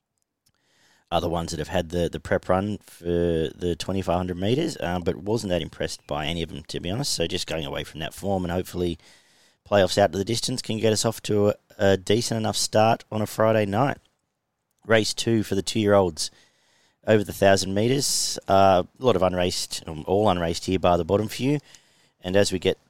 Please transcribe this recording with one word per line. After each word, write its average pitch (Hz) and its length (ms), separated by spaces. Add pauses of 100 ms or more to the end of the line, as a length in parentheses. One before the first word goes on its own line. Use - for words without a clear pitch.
(1120)
are 85 100
the 85 80
ones 82 220
that 82 80
have 76 100
had 87 220
the, 85 180
the 78 120
prep - 280
run 98 300
for - 260
the 85 760
twenty-five 92 380
hundred 92 220
metres, 127 420
um, 87 220
but 85 140
wasn't 104 340
that 87 100
impressed - 460
by 73 180
any 82 160
of 80 100
them, 71 180
to 73 100
be 73 100
honest. 76 240
So 85 140
just 87 220
going 80 180
away 71 160
from - 160
that 76 160
form, 95 300
and 85 80
hopefully 90 440 (720)
Playoffs 98 300
out 98 140
to 92 60
the 98 60
distance 117 380
can 110 160
get 110 140
us 101 120
off 113 180
to 104 260
a, 104 60 (240)
a 98 180
decent 110 420
enough 110 180
start - 540
on 110 100
a 104 60
Friday 110 400
night. 110 320 (880)
Race 110 260
two 113 300
for 98 140
the 95 60
two-year-olds 101 680 (800)
over 107 160
the - 80
thousand 98 420
metres. 120 720
Uh, 95 380 (140)
a 123 60
lot 117 120
of 90 60
unraced, 90 680
um, 78 180
all 101 240
unraced 87 360
here, 92 120
bar 87 180
the 85 80
bottom 101 220
few. 135 320 (680)
And 92 120
as 101 160
we 92 80
get, 95 180 (120)